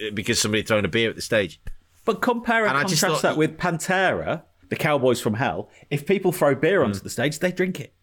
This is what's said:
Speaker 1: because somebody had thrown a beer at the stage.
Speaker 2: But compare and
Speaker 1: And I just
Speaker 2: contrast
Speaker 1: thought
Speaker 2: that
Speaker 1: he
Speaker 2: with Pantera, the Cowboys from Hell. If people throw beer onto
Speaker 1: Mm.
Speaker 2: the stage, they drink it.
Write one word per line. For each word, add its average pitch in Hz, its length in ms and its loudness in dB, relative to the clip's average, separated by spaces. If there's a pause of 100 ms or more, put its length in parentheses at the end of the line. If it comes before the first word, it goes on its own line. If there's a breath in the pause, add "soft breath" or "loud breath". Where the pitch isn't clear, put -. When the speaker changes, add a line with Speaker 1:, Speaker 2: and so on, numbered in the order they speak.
(140)
Speaker 1:
because 107 260 -2
somebody 107 200 0
had 101 80 -4
thrown 104 180 2
a - 20 2
beer 113 220 0
at - 60 -6
the 92 60 -10
stage. 104 380 -2 (460)
Speaker 2:
But 226 160 -2
compare 233 460 0
and - 20 2
Speaker 1:
And 135 80 2
I 143 60 2
just 180 180 0
Speaker 2:
contrast 156 220 0
Speaker 1:
thought 190 60 4
Speaker 2:
that - 40 2
Speaker 1:
he 151 60 -2
Speaker 2:
with 156 180 0
Pantera, 165 880 0 (260)
the - 60 -4
Cowboys 131 440 2
from 113 140 -2
Hell. 104 380 -4 (180 soft breath)
If 147 160 -4
people 196 260 2
throw 147 220 4
beer 165 300 2
onto 101 160 0
Speaker 1:
Mm. - 40 -14
Speaker 2:
the 101 60 -10
stage, 147 300 -2
they 180 120 0
drink 185 280 -2
it. - 120 -14 (120)